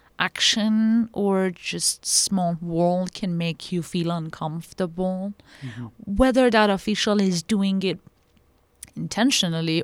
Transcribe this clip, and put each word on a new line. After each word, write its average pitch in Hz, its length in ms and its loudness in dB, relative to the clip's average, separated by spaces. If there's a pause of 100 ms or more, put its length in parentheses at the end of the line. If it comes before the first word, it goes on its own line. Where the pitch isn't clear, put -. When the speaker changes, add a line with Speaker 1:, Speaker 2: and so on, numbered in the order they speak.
(180)
Speaker 1:
action 220 960 2
or 190 340 2
just - 560 -6
small 175 560 0
word 175 540 0
can 175 240 -4
make 170 340 -4
you 175 100 -2
feel 170 280 -2
uncomfortable. 170 1200 -6 (300)
Speaker 2:
Mm-hmm. 120 240 -10 (180)
Speaker 1:
Whether 247 460 4
that 214 180 6
official 208 500 0
is 185 240 2
doing 196 400 0
it 185 160 -2 (960)
intentionally 165 880 0